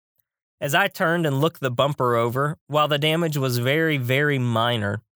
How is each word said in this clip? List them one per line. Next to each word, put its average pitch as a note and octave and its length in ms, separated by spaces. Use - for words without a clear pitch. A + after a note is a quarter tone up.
As D3 140
I F#3+ 140
turned E3+ 360
and C#3 160
looked E3 200
the C3 100
bumper B2+ 440
over, A#2+ 520
while D3 220
the D3 100
damage D#3 380
was C3 220
very, D3 380
very C3+ 420
minor, A2+ 640